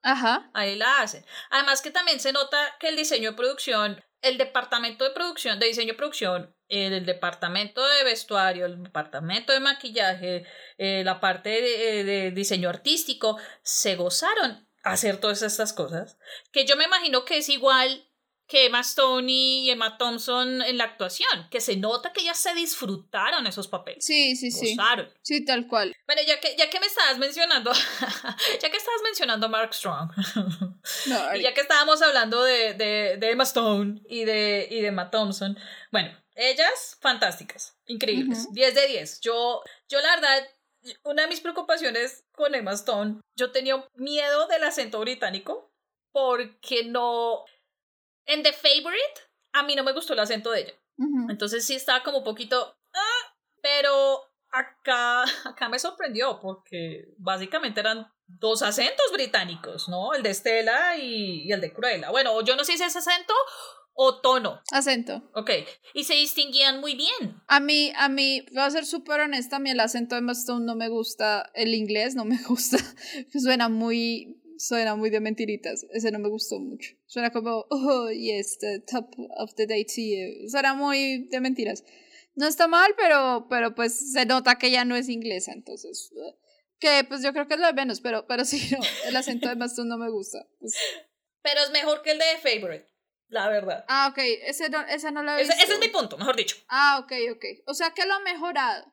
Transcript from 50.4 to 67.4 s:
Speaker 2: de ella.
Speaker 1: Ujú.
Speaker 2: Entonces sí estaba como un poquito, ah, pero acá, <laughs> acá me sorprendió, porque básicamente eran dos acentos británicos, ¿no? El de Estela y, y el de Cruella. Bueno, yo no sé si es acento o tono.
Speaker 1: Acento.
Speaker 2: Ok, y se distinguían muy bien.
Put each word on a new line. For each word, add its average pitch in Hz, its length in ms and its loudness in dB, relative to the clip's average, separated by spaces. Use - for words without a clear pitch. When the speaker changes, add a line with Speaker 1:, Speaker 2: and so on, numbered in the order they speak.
Speaker 2:
de 202 100 2
ella. - 120 -10
Speaker 1:
Ujú. 254 340 0
Speaker 2:
Entonces 214 340 -4
sí 277 100 -2
estaba 254 280 0
como 277 160 -2
un - 40 -6
poquito, 220 520 -2
ah, 466 420 -2
pero 277 600 2
acá, 247 720 0
<laughs> - 220 -4
acá 247 240 -6
me 247 100 -2
sorprendió, 269 600 -4
porque 180 760 -10
básicamente 196 640 -2
eran 220 280 -2
dos 220 340 0
acentos 262 520 2
británicos, 185 760 -4
¿no? 190 240 -2
El 269 100 -2
de 208 80 2
Estela 233 680 2
y, 208 500 -4
y 202 40 -2
el 190 100 0
de 175 120 -6
Cruella. 190 380 -2
Bueno, 233 300 2
yo 247 140 2
no 285 80 0
sé 339 140 0
si 359 60 0
es 339 120 -2
acento 349 380 0
o 262 220 4
tono. 254 420 2
Speaker 1:
Acento. 254 640 -2
Speaker 2:
Ok, 220 160 -2
y 285 120 -4
se 311 100 2
distinguían 277 640 2
muy 285 140 -4
bien. 294 520 -4